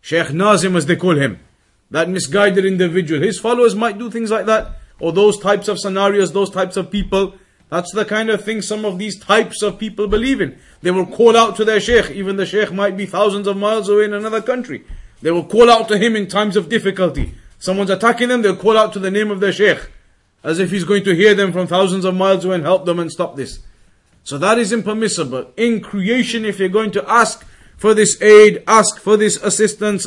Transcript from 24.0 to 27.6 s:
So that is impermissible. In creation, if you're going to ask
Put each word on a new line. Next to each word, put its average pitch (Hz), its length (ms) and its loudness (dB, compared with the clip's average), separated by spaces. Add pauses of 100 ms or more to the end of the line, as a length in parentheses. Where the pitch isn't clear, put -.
So 143 160 -12
that 208 200 2
is 220 140 0
impermissible. 202 840 -4
In 226 240 0
creation, 226 640 -4
if 196 140 -6
you're 190 100 0
going 208 240 -2
to 190 180 -4
ask 226 340 0 (320)